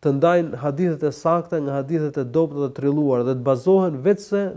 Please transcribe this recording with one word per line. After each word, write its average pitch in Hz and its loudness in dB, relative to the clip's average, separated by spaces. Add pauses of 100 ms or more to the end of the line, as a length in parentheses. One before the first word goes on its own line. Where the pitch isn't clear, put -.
të 143 2
ndajnë 165 2
hadithet 147 -2
e 139 -2
sakta 170 0
nga 139 -2
hadithet 147 -2
e 135 -2
dobta 143 0
dhe 135 -2
të 139 -12
trilluara 139 2
dhe 131 0
të 123 -6
bazohen 160 2
vetëse 202 0 (120)